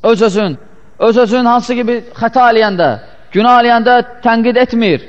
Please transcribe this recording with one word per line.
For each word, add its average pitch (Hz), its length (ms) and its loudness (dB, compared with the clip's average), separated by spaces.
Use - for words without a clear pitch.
öz-özün, 208 540 -2
öz-özün 233 460 0
hansı 240 300 -2
ki 240 120 -4
bir 233 140 -4
xəta 240 300 2
eləyəndə, 196 380 0
günah 240 300 2
eləyəndə 233 340 2
tənqid 226 380 0
etmir 226 480 -2